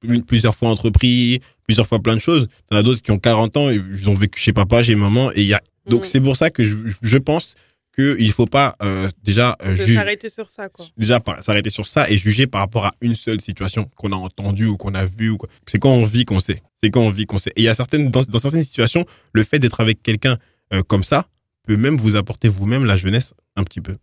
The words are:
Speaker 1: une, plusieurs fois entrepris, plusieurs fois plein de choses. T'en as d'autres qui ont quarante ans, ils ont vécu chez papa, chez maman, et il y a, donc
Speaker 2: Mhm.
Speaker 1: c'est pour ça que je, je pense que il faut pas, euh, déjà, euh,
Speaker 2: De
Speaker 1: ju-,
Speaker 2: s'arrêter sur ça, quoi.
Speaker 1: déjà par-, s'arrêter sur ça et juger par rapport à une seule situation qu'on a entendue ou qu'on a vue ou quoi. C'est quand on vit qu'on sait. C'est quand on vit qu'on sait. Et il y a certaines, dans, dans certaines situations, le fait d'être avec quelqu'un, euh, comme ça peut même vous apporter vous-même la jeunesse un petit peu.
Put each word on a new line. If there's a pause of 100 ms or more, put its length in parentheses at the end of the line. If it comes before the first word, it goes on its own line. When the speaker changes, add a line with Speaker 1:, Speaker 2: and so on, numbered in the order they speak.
Speaker 1:
une,
plusieurs
fois
entrepris, (240)
plusieurs
fois
plein
de
choses. (220)
T'en
as
d'autres
qui
ont
quarante
ans,
ils
ont
vécu
chez
papa,
chez
maman,
et
il
y
a, (260)
donc
Speaker 2:
Mhm.
Speaker 1:
c'est
pour
ça
que
je, (260)
je
pense (400)
que
il
faut
pas,
euh, (160)
déjà,
euh,
Speaker 2:
De
Speaker 1:
ju-,
Speaker 2:
s'arrêter
sur
ça,
quoi. (120)
Speaker 1:
déjà
par-,
s'arrêter
sur
ça
et
juger
par
rapport
à
une
seule
situation
qu'on
a
entendue
ou
qu'on
a
vue
ou
quoi. (200)
C'est
quand
on
vit
qu'on
sait. (200)
C'est
quand
on
vit
qu'on
sait.
Et
il
y
a
certaines,
dans,
dans
certaines
situations, (260)
le
fait
d'être
avec
quelqu'un, (360)
euh,
comme
ça (400)
peut
même
vous
apporter
vous-même
la
jeunesse (220)
un
petit
peu. (120)